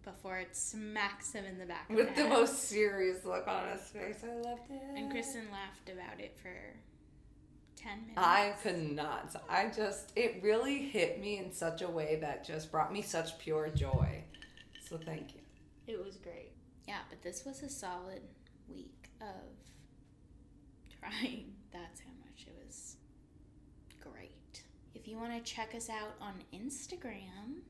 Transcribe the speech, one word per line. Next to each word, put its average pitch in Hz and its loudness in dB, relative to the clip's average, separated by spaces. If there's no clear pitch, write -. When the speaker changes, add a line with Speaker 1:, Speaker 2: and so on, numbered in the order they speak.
Speaker 1:
before 185 -6
it 180 -6
smacks 214 -2
him 202 -6
in 190 -6
the 185 -6
back 165 -6
of 220 2
Speaker 2:
With 226 8
Speaker 1:
the 269 -2
Speaker 2:
the 254 8
Speaker 1:
head. 262 10
Speaker 2:
most 269 8
serious 196 4
look 185 0
on 185 2
his 185 -4
face. 214 -6
I 233 -6
loved 240 -6
it. 269 -6
Speaker 1:
And 277 -4
Kristen 233 -4
laughed 196 -10
about 185 -10
it - -10
for 185 -10
ten 208 -8
minutes. - -6
Speaker 2:
I 196 10
could 170 2
not. 147 -2
I 196 6
just, 214 -2
it 202 2
really 247 6
hit 185 4
me 202 0
in 180 -4
such 165 0
a 180 0
way 156 2
that 147 -2
just 156 -4
brought 156 4
me 208 -2
such - 0
pure 156 2
joy. 135 6
So 165 -6
thank 160 -6
you. - -18
Speaker 1:
It 208 -6
was 196 -10
great. 170 -14
Yeah, 202 -6
but - -16
this 175 -6
was 269 -8
a 180 -8
solid 185 -6
week - -14
of 220 -8
trying. 220 -4
That's 175 -12
how - -16
much - -18
it - -18
was - -14
great. - -16
If - -12
you 220 -8
wanna 233 -4
check 226 -4
us 226 -6
out 214 -4
on 202 -8
Instagram 214 -8